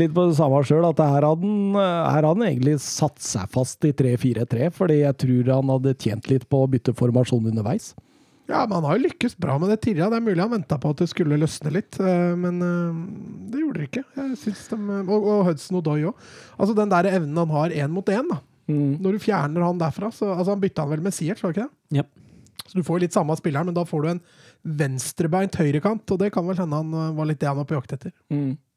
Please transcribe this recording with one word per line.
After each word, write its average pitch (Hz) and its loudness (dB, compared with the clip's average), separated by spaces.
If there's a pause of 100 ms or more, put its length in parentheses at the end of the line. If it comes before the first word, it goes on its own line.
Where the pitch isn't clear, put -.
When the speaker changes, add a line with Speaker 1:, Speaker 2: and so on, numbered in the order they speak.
Speaker 1:
litt 156 -2
på 180 4
det 151 2
samme 143 6
selv, 156 4
at 156 0
her 143 4
hadde 160 2
han, 202 0
eh, 175 2
her 151 4
hadde 160 4
han 233 2
egentlig 139 2
satt - -2
seg - -6
fast - -2
i 156 4
tre 127 2
fire 117 0
tre, 123 0
fordi 160 2
jeg 139 2
tror 123 2
han 135 0
hadde 135 2
tjent 107 -2
litt 135 0
på 135 4
å 135 0
bytte 127 0
formasjon 120 2
underveis. 110 -4 (560)
Speaker 2:
Ja, - 0
men 190 -2
han 160 -2
har 151 2
jo 269 0
lykkes - -4
bra 143 0
med 175 0
det 220 2
tidligere. 196 0
Det 226 0
er 226 -2
mulig 175 2
han 214 0
ventet 165 -2
på 151 0
at 143 -2
det 175 0
skulle 151 0
løsne 151 -2
litt, - -4
eh, 175 2
men, 175 -2
eh, 175 -6
det 254 -4
gjorde 311 -4
det 139 -6
ikke. 262 -6 (120)
Jeg 269 -6
synes - -8
de, 226 -6
eh, 202 -4
og, 214 2
og 208 4
Hudson 175 -2
Odoi 151 0
også. 180 -2 (440)
Altså, 202 2
den 208 2
der 180 4
evnen 170 0
han 170 0
har 151 0
en 143 -2
mot 196 -4
en, 233 0
da. 180 -4 (300)
Speaker 1:
Mm. 147 2
Speaker 2:
Når 190 2
du - -
fjerner 170 2
han 180 0
derfra, 185 -4
så, 208 -2
altså, 185 0
han 196 -4
bytta 185 -2
han 139 -2
vel 156 -4
med 190 -2
Ziyech, - -6
var 180 -2
det 175 -4
ikke 240 -4
det? - -4
Speaker 3:
Ja. - -4 (640)
Speaker 2:
Så 185 -4
du 170 0
får 170 0
jo 175 0
litt - 0
samme 160 2
spilleren, 160 -2
men 175 -4
da 175 0
får 165 -4
du 156 0
en 175 -6 (420)
venstrebeint 156 -2
høyrekant, 156 0
og 185 0
det 202 0
kan 175 -2
vel 185 -2
hende 156 -2
han, 160 -4
eh, 160 -4
var 156 -2
litt 151 -2
det 147 0
han 139 -2
var 143 -4
på 160 -4
jakt 139 -6
etter. - -10 (180)
Speaker 1:
Mm. 143 -2 (240)